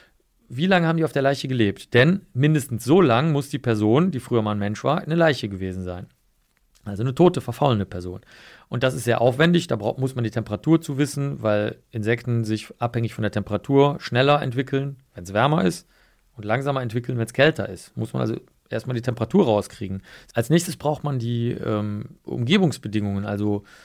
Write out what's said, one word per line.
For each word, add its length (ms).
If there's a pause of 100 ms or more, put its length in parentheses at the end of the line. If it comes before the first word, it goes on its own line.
(500)
wie 160
lange 220
haben 100
die 80
auf 60
der 100
Leiche 260
gelebt? 460
Denn 400
mindestens 500
so 180
lang 300
muss 180
die 100
Person, 500
die 100
früher 220
mal 120
ein 60
Mensch 240
war, 180
eine 120
Leiche 340
gewesen 360
sein. 240 (760)
Also 160
eine 140
tote, 240
verfaulene 460
Person. 340 (480)
Und 160
das 100
ist 120
sehr 160
aufwendig, 460
da 100
braucht, 220
muss 160
man 100
die 60
Temperatur 500
zu 160
wissen, 440
weil 360 (140)
Insekten 520
sich 340
abhängig 360
von 80
der 100
Temperatur 680
schneller 400
entwickeln, 560 (180)
wenn's 160
wärmer 320
ist, 240 (480)
und 80
langsamer 380
entwickeln, 360
wenn's 140
kälter 380
ist. 260
Muss 160
man 100
also 160 (320)
erstmal 260
die 60
Temperatur 440
rauskriegen. 580 (300)
Als 160
nächstes 260
braucht 300
man 140
die, 320
ähm, 720
Umgebungsbedingungen, 1000
also 380 (220)